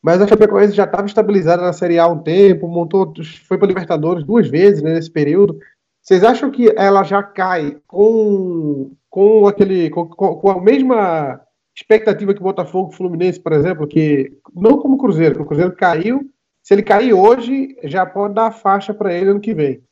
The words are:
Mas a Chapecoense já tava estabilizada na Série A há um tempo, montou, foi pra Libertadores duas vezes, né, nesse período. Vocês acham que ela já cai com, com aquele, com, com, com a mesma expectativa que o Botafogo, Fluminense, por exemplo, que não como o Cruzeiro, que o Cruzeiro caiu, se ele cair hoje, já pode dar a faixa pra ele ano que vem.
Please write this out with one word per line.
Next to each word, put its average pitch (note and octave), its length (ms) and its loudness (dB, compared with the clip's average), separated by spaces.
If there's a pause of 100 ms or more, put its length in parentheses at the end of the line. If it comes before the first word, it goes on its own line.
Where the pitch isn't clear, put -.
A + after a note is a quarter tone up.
Mas F3 180 2
a G3+ 60 4
Chapecoense G#3 480 2
já G3+ 120 0
tava G3+ 200 -6
estabilizada G3 560 0
na F3+ 100 -2
Série E3+ 260 -2
A E3+ 60 4
há E3+ 40 4
um E3 100 -2
tempo, F3 500 2
montou, E3+ 440 -4 (340)
foi F#3 100 -4
pra G3 100 0
Libertadores E3+ 580 -4
duas G3 240 0
vezes, D#3 340 2
né, D#3+ 120 -2
nesse E3 160 -6
período. E3 480 0 (440)
Vocês F#3 200 2
acham B3+ 280 2
que A#3+ 260 2
ela G3 260 2
já G3+ 200 -2
cai F3+ 640 -6
com, F#3 1040 -2 (160)
com G3+ 400 4
aquele, F#3+ 420 0
com, E3+ 160 -8
com, F#3+ 300 -4
com G3 140 0
a F3+ 100 -4
mesma G3 800 0 (340)
expectativa G#3+ 600 -2
que G3+ 60 -10
o F3+ 40 -16
Botafogo, F#3 480 -6
Fluminense, F3+ 480 -6
por D#3 120 -6
exemplo, D#3 340 -2
que D3 500 -2 (180)
não A3+ 240 2
como C4+ 160 0
o C4+ 40 -2
Cruzeiro, D#3+ 380 0
que - 60 -8
o - 40 -8
Cruzeiro F3 280 -2
caiu, G3 560 -2 (320)
se - 120 2
ele G3+ 80 2
cair A3 300 2
hoje, A#3+ 720 2
já F3+ 200 -4
pode G3+ 300 -6
dar A3 140 0
a A3 40 -6
faixa G3+ 400 -2
pra G3+ 220 -4
ele F#3+ 160 0
ano G3+ 100 0
que A3 140 -6
vem. C#3 380 -4